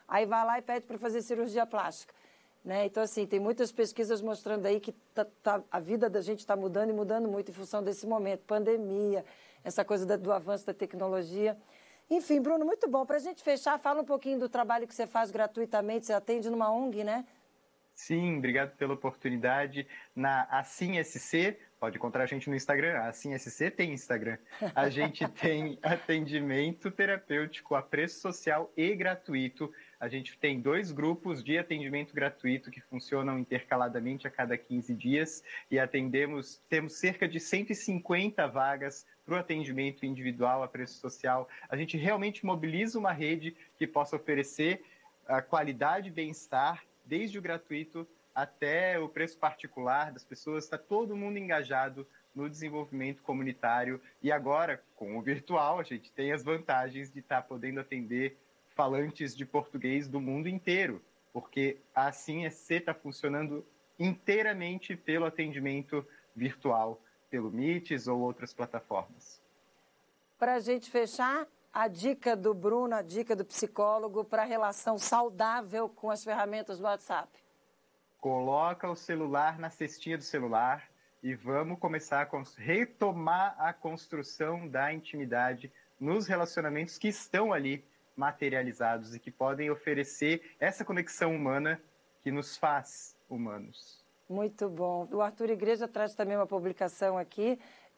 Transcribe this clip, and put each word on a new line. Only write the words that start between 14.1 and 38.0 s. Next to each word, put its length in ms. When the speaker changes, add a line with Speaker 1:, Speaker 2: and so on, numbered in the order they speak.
Speaker 1:
do 80
trabalho 400
que 80
você 100
faz 260
gratuitamente, 760
você 80
atende 360
numa 220
ong, 320
né? 220
Speaker 2:
Sim, 440
obrigado 400
pela 160
oportunidade. 920
Na 360
Assim 480
S 200
C, 400
pode 180
encontrar 280
a 20
gente 200
no 80
Instagram, 440
a 80
Assim 260
S 160
C 220
tem 200
Instagram. 460
A 120
gente 420
<laughs> 40
tem 480
atendimento 1120
terapêutico 840
a 80
preço 380
social 580
e 180
gratuito. 800
A 80
gente 300
tem 240
dois 300
grupos 520
de 140
atendimento 560
gratuito 560
que 120
funcionam 580
intercaladamente 880
a 20
cada 300
quinze 340
dias 500
e 80
atendemos, 880
temos 240
cerca 340
de 120
cento 320
e 40
cinquenta 720